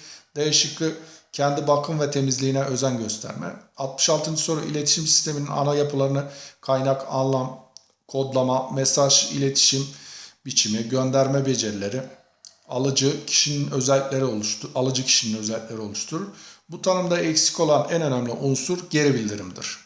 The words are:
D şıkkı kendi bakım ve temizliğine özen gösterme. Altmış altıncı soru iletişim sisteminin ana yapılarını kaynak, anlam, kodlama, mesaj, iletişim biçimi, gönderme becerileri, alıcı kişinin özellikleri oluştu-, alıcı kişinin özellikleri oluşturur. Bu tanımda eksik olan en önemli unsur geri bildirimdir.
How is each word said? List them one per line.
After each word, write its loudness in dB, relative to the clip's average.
D 0
şıkkı 0
kendi 0
bakım 2
ve 0
temizliğine 2
özen 0
gösterme. -6
Altmış 0
altıncı 0
soru -2
iletişim 0
sisteminin 0
ana 0
yapılarını 2
kaynak, 0
anlam, -2
kodlama, 0
mesaj, 2
iletişim 2
biçimi, 0
gönderme 2
becerileri, -2
alıcı 0
kişinin 0
özellikleri 2
oluştu-, -4
alıcı 0
kişinin 2
özellikleri -6
oluşturur. -8
Bu -12
tanımda 2
eksik 0
olan 4
en 0
önemli 0
unsur -2
geri 4
bildirimdir. -6